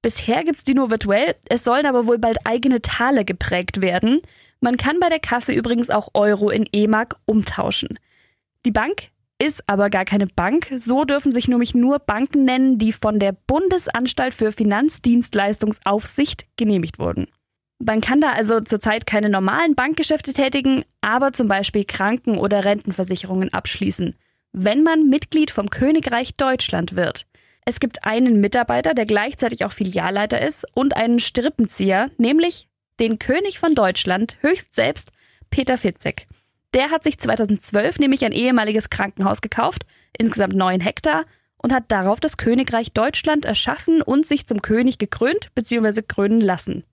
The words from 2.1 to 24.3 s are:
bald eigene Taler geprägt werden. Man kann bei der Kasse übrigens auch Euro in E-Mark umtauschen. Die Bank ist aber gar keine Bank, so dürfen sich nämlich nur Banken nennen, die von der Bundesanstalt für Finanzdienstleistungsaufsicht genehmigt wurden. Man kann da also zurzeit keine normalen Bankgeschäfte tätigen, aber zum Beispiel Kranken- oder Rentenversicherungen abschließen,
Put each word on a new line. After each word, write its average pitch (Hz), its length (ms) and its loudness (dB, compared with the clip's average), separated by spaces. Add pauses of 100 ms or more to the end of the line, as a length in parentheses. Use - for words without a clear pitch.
bald 226 280 0
eigene 240 360 2
Taler 240 420 0
geprägt 185 560 -4
werden. 190 400 2 (400)
Man 247 160 0
kann 302 240 0
bei 349 80 4
der 320 120 0
Kasse 247 340 -2
übrigens 233 340 0
auch 208 240 -2
Euro 208 380 4
in 208 200 0
E-Mark 214 540 2
umtauschen. - 760 -2 (680)
Die 233 60 0
Bank 233 320 -2 (380)
ist 294 240 -2
aber 202 220 2
gar 190 160 0
keine 202 220 0
Bank, 214 500 0
so 254 280 0
dürfen 285 280 0
sich 233 160 0
nämlich 240 260 0
nur 254 240 4
Banken 269 460 0
nennen, 262 320 4
die 220 160 0
von 214 260 0
der 196 140 2
Bundesanstalt 262 1040 -2
für 214 180 0
Finanzdienstleistungsaufsicht 214 1900 0 (140)
genehmigt 196 400 0
wurden. 87 300 -4 (500)
Man 220 240 -2
kann 269 180 2
da 294 120 2
also 226 280 0
zurzeit 220 460 -2
keine 208 240 0
normalen 196 440 2
Bankgeschäfte 294 600 -2
tätigen, 269 500 0 (160)
aber 254 320 0
zum 240 160 0
Beispiel 202 380 0
Kranken- 214 500 -2
oder 202 300 0
Rentenversicherungen 190 880 -2
abschließen, 185 600 -4 (420)